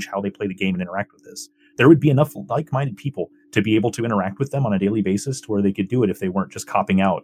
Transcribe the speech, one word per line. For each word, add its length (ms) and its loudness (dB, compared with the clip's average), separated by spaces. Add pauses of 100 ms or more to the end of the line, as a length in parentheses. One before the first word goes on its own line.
(120)
how 80 -4
they 120 -4
play 160 -6
the 80 -8
game 200 -2
and 60 -4
interact 320 -8
with 100 -20
this. 240 -18 (300)
There 100 6
would 120 10
be 100 2
enough 240 2 (140)
like-minded 500 -4
people 320 -6 (220)
to 100 2
be 140 2
able 160 2
to 120 -4
interact 360 -2
with 120 -4
them 140 -2
on 80 0
a 60 0
daily 220 0
basis 400 -2
to 100 -20
where 100 0
they 100 2
could 160 -2
do 160 0
it 60 4
if 100 -4
they 100 -4
weren't 220 -4
just 160 -14
copping 340 0
out 220 2